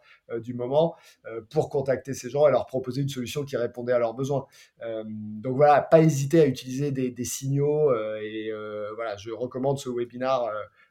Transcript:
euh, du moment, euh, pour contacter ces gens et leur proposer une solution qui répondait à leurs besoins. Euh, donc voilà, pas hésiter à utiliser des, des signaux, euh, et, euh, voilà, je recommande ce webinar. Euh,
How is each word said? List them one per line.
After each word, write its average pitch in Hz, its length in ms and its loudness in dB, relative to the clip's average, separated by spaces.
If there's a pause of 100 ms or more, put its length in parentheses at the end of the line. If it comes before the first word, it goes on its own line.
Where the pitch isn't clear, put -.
(300)
euh, 117 100 -4
du 117 140 -8
moment, 135 420 2 (300)
euh, 113 240 -10
pour 156 200 0
contacter 135 440 -2
ces 123 160 -8
gens 143 180 4
et 135 40 8
leur 117 160 2
proposer 127 340 -4
une 139 80 -2
solution 127 340 -6
qui 131 140 -6
répondait 120 340 -4
à 120 80 4
leurs 113 140 0
besoins. 135 320 -2 (360)
Euh, 113 240 -6
donc 107 520 -6
voilà, 147 240 8
pas 165 180 6
hésiter 151 420 4
à 147 60 8
utiliser 131 440 -4
des, 127 200 -2
des 120 140 -8
signaux, 143 640 0
euh, 107 300 -2
et, 110 280 -6
euh, 107 460 -8
voilà, 110 220 -6
je 104 140 -14
recommande 127 460 -2
ce 131 120 -10
webinar. 123 560 -2
Euh, 107 80 -4 (380)